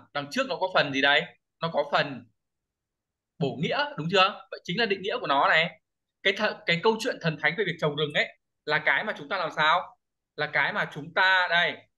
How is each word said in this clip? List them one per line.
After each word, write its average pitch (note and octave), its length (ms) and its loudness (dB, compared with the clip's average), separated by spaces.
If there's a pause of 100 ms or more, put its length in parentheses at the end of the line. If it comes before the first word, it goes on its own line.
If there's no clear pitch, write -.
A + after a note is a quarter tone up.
(140)
đằng C#3 180 -6
trước C4 180 -2
nó E3+ 80 -4
có F#3 160 -2
phần C#3+ 200 2
gì C3+ 80 0
đây? C#3+ 220 4 (380)
Nó E3 120 -2
có D3+ 180 0
phần C#3+ 340 -2 (1120)
bổ B2+ 220 -2
nghĩa, A#3 240 -2 (120)
đúng D#3 140 -6
chưa? G3 400 2
Vậy - 120 -12
chính F3 160 -4
là A#3 60 2
định G3 160 -2
nghĩa G#3 180 -6
của F3 80 -6
nó C#3+ 220 4
này. E3+ 320 0 (420)
Cái G3 100 4
th-, G#3+ 220 -2 (100)
cái E3+ 180 2
câu A3+ 160 2
chuyện - 220 -4
thần D#3+ 200 -2
thánh D3+ 160 0
về A3 100 -2
việc E3 120 -4
trồng D3+ 160 -2
rừng D3 180 -2
ấy G#3 140 0 (380)
là D3+ 200 0
cái D3+ 180 2
mà G#3+ 140 -6
chúng D3 120 -14
ta G3+ 80 -4
làm E3 180 -4
sao? E3 420 2 (380)
Là D3 180 -2
cái D#3 200 0
mà F#3 200 -2
chúng D#3+ 200 -14
ta, F#3 360 4
đây, E3+ 240 2 (240)